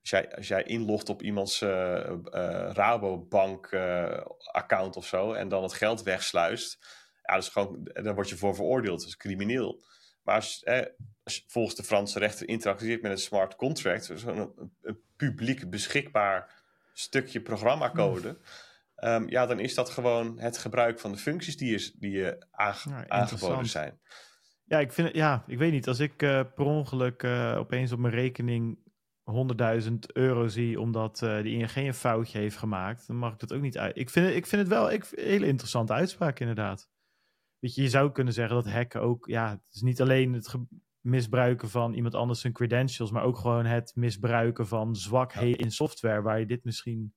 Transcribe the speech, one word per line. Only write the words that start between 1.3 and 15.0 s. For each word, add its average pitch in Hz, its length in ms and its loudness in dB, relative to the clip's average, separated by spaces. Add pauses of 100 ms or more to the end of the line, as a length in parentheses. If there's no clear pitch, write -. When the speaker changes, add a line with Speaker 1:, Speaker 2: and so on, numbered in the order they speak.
Speaker 1:
eh, 92 480 0
eh, 90 60 -6 (560)
Rabobank, 95 920 2
eh, 90 600 -2 (260)
account 95 440 0
of 92 100 -10
zo 101 260 0
en 101 160 -4
dan 95 140 0
het 95 100 -4
geld 107 300 0
wegsluist, 92 760 0 (440)
ja, - 120 0
dat 95 80 2
is - 60 -8
gewoon, 98 320 -2 (120)
daar 104 220 -4
word 98 140 -2
je 92 80 -8
voor 98 180 0
veroordeeld. 101 440 0
Dat 80 100 -10
is 80 80 -14
crimineel. 101 680 -4 (400)
Maar 104 120 2
als, - 300 0
hè, 123 200 2 (380)
als - 140 -8
je - 100 -10
volgens 110 300 -2
de 107 80 -12
Franse 101 340 2
rechter 104 300 -2
interacteert 113 540 -2
met 107 80 -2
een 98 80 -2
smart 95 380 0
contract, 113 520 -2
dus 80 140 -10
een, 110 160 -4
een, - 440 -10
een 107 160 -8 (180)